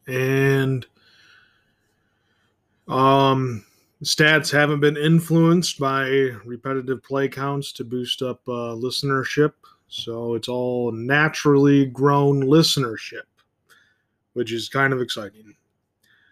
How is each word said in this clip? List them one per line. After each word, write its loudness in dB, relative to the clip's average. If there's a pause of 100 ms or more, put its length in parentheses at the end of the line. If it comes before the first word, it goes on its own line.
And, 0 (2000)
um, 2 (400)
stats 2
haven't 2
been 2
influenced 2
by -2 (380)
repetitive -8
play -4
counts -6
to -12
boost -8
up, -8
uh, -8
listenership. -2 (340)
So -8
it's -6
all -4
naturally 4
grown 2
listenership, 0 (1120)
which -6
is -8
kind 0
of -2
exciting. -10 (760)